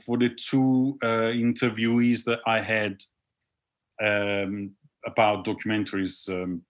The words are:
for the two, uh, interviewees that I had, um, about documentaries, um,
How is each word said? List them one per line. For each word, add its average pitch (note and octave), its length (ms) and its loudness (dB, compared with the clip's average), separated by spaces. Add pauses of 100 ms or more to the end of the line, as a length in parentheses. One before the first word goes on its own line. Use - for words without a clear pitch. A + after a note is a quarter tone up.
for A#2+ 140 -2
the A#2+ 120 2
two, C3 760 2
uh, A2+ 260 2
interviewees A#2 920 2
that A#2+ 240 0
I A2+ 120 2
had, G#2 380 -2 (1080)
um, G2+ 680 -2 (340)
about G#2 400 2
documentaries, G2+ 840 -4
um, F2+ 420 -6